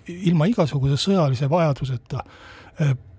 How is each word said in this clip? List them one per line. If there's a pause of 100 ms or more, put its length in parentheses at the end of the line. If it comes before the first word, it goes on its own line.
ilma
igasuguse
sõjalise
vajaduseta,
äh, (240)